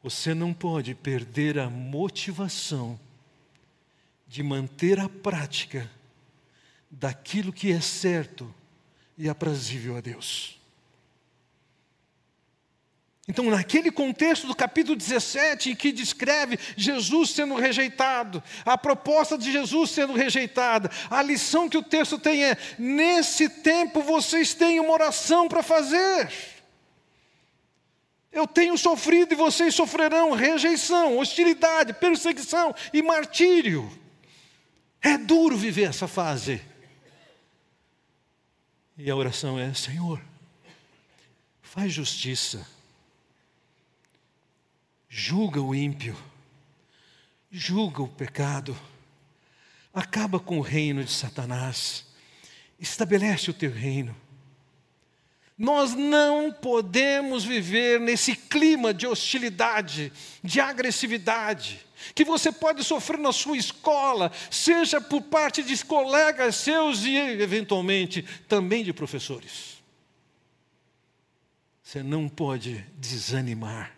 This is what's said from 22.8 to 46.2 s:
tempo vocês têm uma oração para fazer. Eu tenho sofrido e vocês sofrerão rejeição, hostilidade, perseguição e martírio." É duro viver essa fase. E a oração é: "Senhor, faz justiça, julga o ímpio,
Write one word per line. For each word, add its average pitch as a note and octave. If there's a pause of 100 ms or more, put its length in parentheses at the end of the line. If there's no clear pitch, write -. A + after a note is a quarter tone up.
tempo D#4+
vocês D#4
têm E4
uma D#4+
oração D#4+
para E4
fazer. D#4+ (2000)
Eu D#4
tenho F4
sofrido E4+
e -
vocês D#4+
sofrerão D#4+
rejeição, D#4
hostilidade, D#4+
perseguição E4 (200)
e D4+
martírio." D#4 (1120)
É D4
duro D4+
viver G3
essa -
fase. C#3 (2250)
E C#3+
a C3+
oração C3
é: C3
"Senhor, D#3+ (1400)
faz F#3+
justiça, C3 (2500)
julga D3
o C3+
ímpio, C#3 (1300)